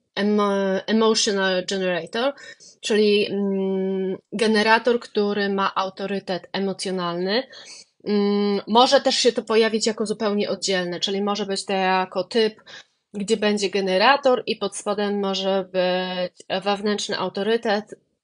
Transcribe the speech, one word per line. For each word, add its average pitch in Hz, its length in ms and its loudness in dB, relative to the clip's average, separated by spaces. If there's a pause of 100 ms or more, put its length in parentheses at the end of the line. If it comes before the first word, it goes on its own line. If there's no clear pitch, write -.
(140)
emo-, 202 720 2
emotional 202 800 2
generator, 190 680 -2 (460)
czyli, 208 500 2
mm, 190 880 -2 (140)
generator, 220 680 2
który 208 480 -2
ma 196 260 -2
autorytet 190 800 -6
emocjonalny. 185 880 -2 (600)
Mm, 202 640 2
może 254 340 4
też 262 140 2
się 240 180 2
to 233 100 -4
pojawić 220 440 2
jako 220 200 -2
zupełnie 208 440 -2
oddzielne, 175 500 -2
czyli 196 220 -2
może 202 240 -2
być 196 180 -6
to 202 80 -4
jako 185 520 0
typ, 220 300 0 (600)
gdzie 202 220 0
będzie 208 340 0
generator 214 760 4
i 226 100 -4
pod 196 200 -6
spodem 202 440 -2
może 190 520 -2
być 180 920 -2
wewnętrzny 202 560 -2
autorytet, 208 760 -2 (300)